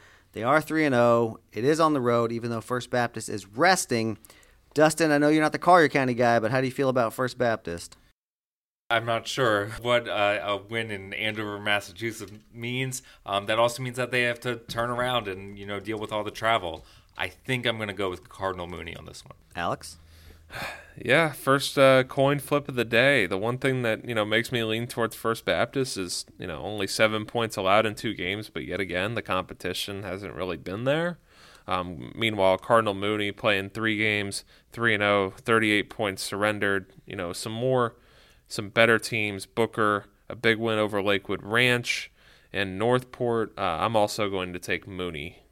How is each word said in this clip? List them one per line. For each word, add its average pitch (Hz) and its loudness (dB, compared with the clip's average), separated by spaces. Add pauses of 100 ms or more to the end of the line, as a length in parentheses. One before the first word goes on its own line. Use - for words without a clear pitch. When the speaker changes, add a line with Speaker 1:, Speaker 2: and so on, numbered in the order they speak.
(320)
Speaker 1:
They 104 -8
are 147 4
three 156 0
and 135 2
oh. 117 4 (120)
It 110 -4
is 156 4
on 156 6
the 135 0
road, 120 2
even 117 -4
though 113 -4
First 123 -6
Baptist 117 -2
is 101 -8
resting. 113 2 (560)
Dustin, 156 4
I 147 6
know 147 4
you're 156 4
not 151 2
the 147 -2
Collier 175 8
County 127 2
guy, 117 4
but 110 0
how 131 2
do 135 2
you 123 -4
feel 135 0
about 123 2
First 127 -4
Baptist? 107 -2 (920)
Speaker 2:
I'm 117 2
not 117 -2
sure 107 2 (140)
what, 120 2
uh, 104 2
a 101 0
win 110 -6
in 98 -10
Andover, 107 -4
Massachusetts 104 -4 (220)
means. 127 -6 (220)
Um, 101 -2
that 110 0
also 120 2
means 123 -6
that 123 -4
they 123 2
have 120 -2
to 123 -4
turn 117 -4
around 120 -2
and, 98 -10
you 101 -14
know, 101 -6
deal 107 -6
with 104 -8
all 107 -2
the 104 -8
travel. 98 0 (320)
I 92 -4
think 127 -6
I'm 113 -2
gonna 104 -6
go 95 -2
with 87 -10
Cardinal 92 -6
Mooney 85 -10
on 82 -16
this - -18
one. - -20 (200)
Speaker 1:
Alex? 90 -6 (520)
Speaker 3:
<sighs> - -14 (440)
Yeah, 151 2
first, 135 0
uh, 135 8
coin 139 0
flip 143 -2
of 135 -10
the 120 2
day. 117 4
The 95 -2
one 117 -2
thing 131 -2
that, 110 -2
you 120 -6
know, 107 0
makes 107 0
me 120 0
lean 110 -4
towards 113 -4
First 113 -4
Baptist 123 0
is, 90 -6 (120)
you - -12
know, 76 -8
only 101 -6
seven 107 0
points 113 -4
allowed 101 4
in 104 -4
two 107 -4
games, 92 -6
but 69 -8
yet 90 -4
again, 92 -4
the 107 -6
competition 92 -6
hasn't 95 -10
really 87 -4
been 98 -8
there. 160 -2 (480)
Um, 90 -6
meanwhile, 98 2
Cardinal 110 4
Mooney 101 -2
playing 98 0
three 110 -2
games, 104 -2 (300)
three 117 0
and 104 0
oh, 101 2
thirty-eight 110 2
points 98 -4
surrendered. 101 0 (140)
You - -14
know, 90 -6
some 110 -8
more, 123 0 (540)
some 104 -8
better 113 6
teams. 104 -4
Booker, 107 0 (200)
a - -10
big 113 2
win 113 -2
over 107 0
Lakewood 98 0
Ranch, 120 0 (400)
and 95 -4
Northport. 117 0
Uh, 90 0
I'm 110 0
also 104 2
going 92 -4
to 87 -8
take 87 -6
Mooney. 90 -10 (140)